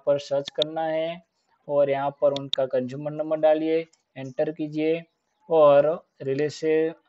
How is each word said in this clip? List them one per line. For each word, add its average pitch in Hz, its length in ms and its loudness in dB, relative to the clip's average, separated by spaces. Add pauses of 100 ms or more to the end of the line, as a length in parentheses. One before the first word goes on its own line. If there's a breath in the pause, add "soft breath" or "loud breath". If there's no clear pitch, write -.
पर 143 140 2
search 143 300 -4
करना 160 340 -4
है 160 380 -4 (460)
और 143 220 2
यहाँ 139 220 -2
पर 143 200 0
उनका 139 340 -4
consumer 135 460 -4
number 156 260 -4
डालिए, 156 400 2 (380)
enter 139 360 -6
कीजिए 156 480 -2 (480)
और 147 400 6 (340)
relation 156 720 0 (140)